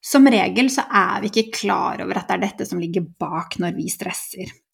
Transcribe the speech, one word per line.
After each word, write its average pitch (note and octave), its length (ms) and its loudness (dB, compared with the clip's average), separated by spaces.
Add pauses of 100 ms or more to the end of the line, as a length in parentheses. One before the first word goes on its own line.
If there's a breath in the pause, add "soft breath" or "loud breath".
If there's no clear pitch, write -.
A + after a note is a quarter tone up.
Som C#4 240 8
regel A#3 440 4
så C4 200 -2
er G3 320 2
vi G#3 80 -2
ikke A3 300 -2
klar F#3+ 420 -2
over F#3+ 160 -4
at F3+ 80 -10
det F#3 100 0
er F3+ 100 -2
dette - 200 -8
som F3 120 -4
ligger E3+ 260 -2 (140)
bak E3 440 -6
når F3 140 -4
vi E3+ 140 -6
stresser. - 600 -10 (220)